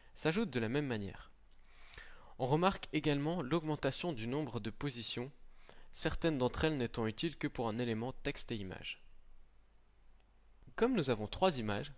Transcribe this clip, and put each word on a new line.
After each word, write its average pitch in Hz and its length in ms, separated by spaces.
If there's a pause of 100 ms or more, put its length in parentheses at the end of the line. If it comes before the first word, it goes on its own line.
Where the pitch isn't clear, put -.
(140)
s'ajoutent 170 360
de 123 100
la 110 80
même 143 180
manière. 104 460 (1040)
On 127 80
remarque 170 460
également 151 500
l'augmentation 156 680
du 110 160
nombre 123 320
de 110 100
positions, 123 640 (600)
certaines 160 460
d'entre 127 260
elles 156 120
n'étant 117 300
utiles 147 300
que 147 120
pour 117 200
un 110 100
élément 120 340
texte - 400
et 117 40
image. - 460 (1700)
Comme 247 180
nous 151 160
avons 107 160
trois 180 320
images, 107 400